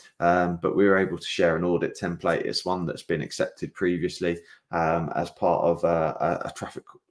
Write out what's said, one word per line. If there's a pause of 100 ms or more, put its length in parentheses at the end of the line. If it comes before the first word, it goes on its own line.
(220)
Um,
but
we
were
able
to
share
an
audit
template.
It's
one
that's
been
accepted
previously, (320)
um,
as
part
of
a,
a,
a
traffic (260)